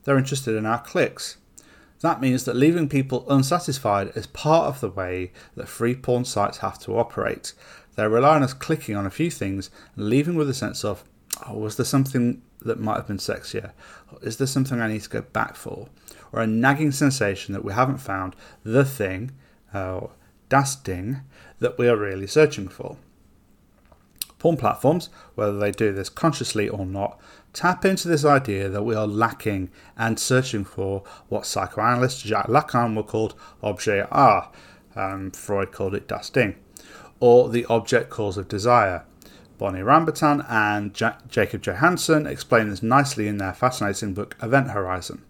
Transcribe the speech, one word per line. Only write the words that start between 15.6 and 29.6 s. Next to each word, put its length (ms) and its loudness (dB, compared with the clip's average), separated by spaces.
Or 100 -2
a 60 0
nagging 440 2
sensation 640 0
that 100 -6
we 100 -6
haven't 260 2
found 360 -6
the 200 2
thing, 500 -4
uh, 320 -6
das 260 2
Ding, 460 -6
that 180 -2
we 100 2
are 80 6
really 300 -4
searching 420 2
for. 300 -14
Porn 160 2
platforms, 540 0
whether 240 -2
they 100 2
do 240 0
this 160 -6
consciously 580 -2
or 160 -6
not, 380 -6
tap 320 0
into 220 0
this 180 2
idea 440 2
that 120 -2
we 140 0
are 100 0
lacking 640 -2